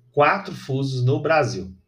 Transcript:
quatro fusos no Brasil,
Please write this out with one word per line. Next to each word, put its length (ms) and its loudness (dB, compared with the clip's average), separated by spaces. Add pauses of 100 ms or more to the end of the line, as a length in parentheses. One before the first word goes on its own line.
(140)
quatro 420 2
fusos 480 -4
no 160 4
Brasil, 560 0 (120)